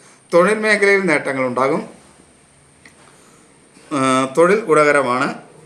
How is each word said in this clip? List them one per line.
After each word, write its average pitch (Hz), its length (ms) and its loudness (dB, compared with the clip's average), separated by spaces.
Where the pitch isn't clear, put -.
തൊഴിൽ 196 240 2
മേഖലയിൽ 202 420 0
നേട്ടങ്ങളുണ്ടാകും. 139 800 -2
ഏഹ്, 131 440 0
തൊഴിൽ 180 240 4
ഗുണകരമാണ്. 147 760 0